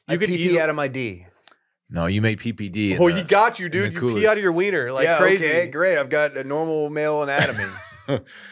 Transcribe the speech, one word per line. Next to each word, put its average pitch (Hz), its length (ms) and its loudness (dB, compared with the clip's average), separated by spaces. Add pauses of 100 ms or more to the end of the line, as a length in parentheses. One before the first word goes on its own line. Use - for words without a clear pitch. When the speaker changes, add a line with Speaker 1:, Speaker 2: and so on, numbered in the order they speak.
Speaker 1:
you 190 80 -4
Speaker 2:
I - 40 -2
Speaker 1:
could 202 100 0
Speaker 2:
P 180 80 -2
P 165 80 -2
Speaker 1:
easily 175 160 4
Speaker 2:
out 156 80 0
of 151 80 -2
my 143 120 -2
D. 110 380 -8 (640)
Speaker 3:
No, 82 180 -4
you 101 140 0
made 110 200 0
P 117 120 -6
P 101 160 -8
D 101 240 -2
in 90 100 2
Speaker 1:
Oh, 175 80 6
Speaker 3:
the, 170 60 0
Speaker 1:
he 190 60 -4
got 208 360 4
you, 180 80 -8
Speaker 3:
in 156 60 -8
the 175 60 -2
Speaker 1:
dude. 202 160 -2
You - 60 -8
pee 123 80 -2
Speaker 3:
Coolest. 214 180 0
Speaker 1:
out 214 100 4
of 208 60 -4
your 185 100 2
wiener. 165 400 0
Like, 131 120 0
Speaker 2:
Yeah, 165 140 4
Speaker 1:
crazy. 185 280 4
Speaker 2:
okay, 165 220 2
great. 170 280 0
I've 135 140 -2
got 151 260 0
a 135 80 -6
normal 151 460 -2
male 151 320 -2
anatomy. 139 420 -2 (420)
Speaker 3:
<laughs> 139 160 -2 (280)